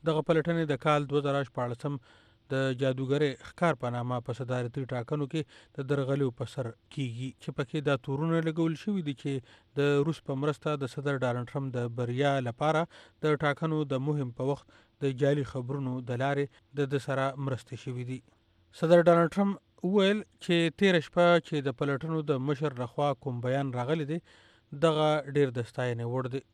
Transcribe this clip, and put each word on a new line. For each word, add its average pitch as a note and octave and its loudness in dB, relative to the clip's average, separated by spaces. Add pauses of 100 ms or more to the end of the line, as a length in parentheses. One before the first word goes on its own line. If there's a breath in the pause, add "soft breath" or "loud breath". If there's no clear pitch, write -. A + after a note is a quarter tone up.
دغه D#3 0
پلټنې E3 2
د C3 -4
کال D3 2
دوه C#3+ 2
زره C#3 0
شپاړسم B2+ -4 (520 soft breath)
د C3+ 0 (200)
جادوګرې C3+ 0 (160)
ښکار E3 0
په B2 -4
نامه A#2+ -2 (100)
په A#2+ -6
صدارتي B2 -4 (100)
ټاکنو C#3 -4
کې D#3+ -4 (360 loud breath)
د C3 -8
درغلیو C#3 0
په B2+ -6
سر A#2+ -6 (240)
کیږي، B2 -6 (160)
چې - -8
پکې D3+ -4 (100)
دا C#3 2 (100)
تورونه D#3 0
لګول D#3+ -2
شوي G3+ -2
دي C#3 -4
چې C#3 -2 (480 soft breath)
د C#3+ 4
روس E3 -4
په C#3 -4
مرسته D3+ -2
د C3 -6
صدر C#3 -4
ډانلډ A#2+ -2
ټرمپ C3+ -6
د A#2+ -2
بریا B2+ 0 (160)
لپاره D#3 0 (440 loud breath)
د D3+ 4
ټاکنو D#3 0 (100)
د C3 0
مهم D3 -2
په C3 -2
وخت - -8 (320 soft breath)
د C#3 0 (120)
جعلي C#3+ 2
خبرونو C3 -6 (200)
د A#2+ -2
لارې C#3+ 0 (340 soft breath)
د C3+ 0
ده C3+ 0
سره C3+ 0 (200)
مرستې B2+ -8
شوي B2 -8
دي. B2+ -8 (640)
صدر E3+ 8
ډانلډ E3+ 6
ټرمپ G3 -2
وویل G3+ 4 (200)
چې E3 2
تیره F#3 4
شپه F3 6 (200)
چې C#3+ -2
د C3 -4
پلټنو D#3 -2 (100)
د B2+ 2
مشر C#3 -2
لخوا C#3+ 0 (160)
کوم A#2+ -4
بیان C3 -2
راغلی C#3 -2
دی، E3+ -4 (540 soft breath)
دغه D3+ 4 (240)
ډیر C3+ 4
د A#2 -6
ستاینې A#2+ -2
وړ B2+ -2
دی. C3+ -6 (120)